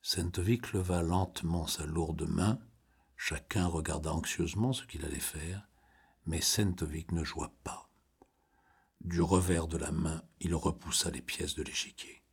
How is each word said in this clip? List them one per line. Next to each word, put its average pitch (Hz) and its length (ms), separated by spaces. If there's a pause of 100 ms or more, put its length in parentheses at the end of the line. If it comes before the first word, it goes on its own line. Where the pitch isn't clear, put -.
Sentovic 92 680
leva 90 280
lentement 85 640
sa 78 200
lourde 80 440
main, 85 300 (580)
chacun - 480
regarda 80 480
anxieusement 85 600
ce - 120
qu'il 76 200
allait 71 140
faire, 85 480 (600)
mais 82 120
Sentovic 85 720
ne 85 120
joua 73 280 (120)
pas. - 260 (1120)
Du 85 200
revers 87 460
de 80 100
la - 140
main, 80 300 (180)
il 85 140
repoussa - 560
les - 120
pièces - 340
de 78 80
l'échiquier. - 580 (100)